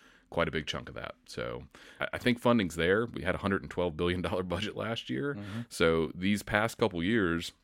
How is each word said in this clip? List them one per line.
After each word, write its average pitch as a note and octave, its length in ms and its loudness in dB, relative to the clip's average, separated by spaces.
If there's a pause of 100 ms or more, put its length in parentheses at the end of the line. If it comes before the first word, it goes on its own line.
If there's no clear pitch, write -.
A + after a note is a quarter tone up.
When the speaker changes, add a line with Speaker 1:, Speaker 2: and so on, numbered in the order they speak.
(300)
Speaker 1:
quite E2 160 2
a E2 40 -2
big D#2+ 160 -2
chunk B1+ 240 -8
of - 40 -14
that. - 200 -10 (120)
So A#1+ 380 -8 (340)
I, - 140 -2
I - 60 -4
think B2 200 2
funding's A2+ 380 4
there. F#2+ 300 4
We - 160 -8
had F2 120 0
a D#2 40 -2
hundred G2 240 0
and - 80 -10
twelve F2 260 -2
billion F2 260 2
dollar F2+ 200 -2
budget F#2 340 -4
last A2 340 -4
year. C3+ 240 -2
Speaker 2:
Mm-hmm. G2+ 340 -8
Speaker 1:
So E2 460 4
these G2 280 2
past A2 360 0
couple F2+ 240 2
years, F2 500 2 (100)